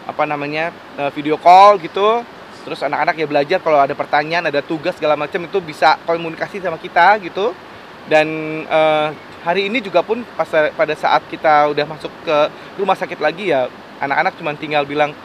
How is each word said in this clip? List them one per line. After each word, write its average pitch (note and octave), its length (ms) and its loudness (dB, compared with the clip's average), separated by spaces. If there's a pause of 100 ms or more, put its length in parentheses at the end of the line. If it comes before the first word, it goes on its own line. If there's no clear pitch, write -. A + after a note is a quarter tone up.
apa - 240 -4
namanya, D3+ 480 -6 (240)
eh, C#3+ 160 -2
video D3 240 -2
call F#3+ 400 8
gitu. G3+ 420 0 (420)
Terus - 200 -10
anak-anak C#3+ 320 0
ya D#3 120 -4
belajar D3 360 0
kalau D3+ 160 2
ada C#3 160 2
pertanyaan, D3+ 560 -2
ada C#3+ 80 0
tugas D#3+ 400 -6
segala D3+ 160 2
macam D3 280 -6
itu E3 200 -6
bisa D#3 400 2
komunikasi E3 560 -6
sama F3 160 -6
kita F3+ 480 4
gitu. G3 320 -4 (560)
Dan, D#3 160 4 (400)
eh, D#3 400 2 (400)
hari G3 240 -2
ini B3+ 80 -2
juga F3 240 0
pun A3+ 200 -4 (120)
pas, E3 120 -2 (280)
pada D#3 200 0
saat D#3 360 0
kita D3+ 400 2
udah D3 160 -2
masuk D#3 240 -12 (120)
ke D#3 140 0 (420)
rumah F#3+ 200 2
sakit E3 240 -8
lagi D#3+ 320 -2
ya, B2+ 160 0 (320)
anak-anak D#3 360 0
cuman D3+ 200 -6
tinggal D3 240 -2
bilang D3 420 -2